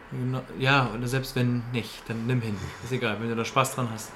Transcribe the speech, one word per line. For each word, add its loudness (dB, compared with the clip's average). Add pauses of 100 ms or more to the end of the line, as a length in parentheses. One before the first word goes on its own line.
(100)
Genau, -2 (180)
ja, 6
und -2
selbst -2
wenn 4 (100)
nicht, -4
dann -4
nimm 4
hin. -2 (260)
Ist -6
egal, 0
wenn -2
du 0
da 0
Spaß 2
dran 0
hast, -10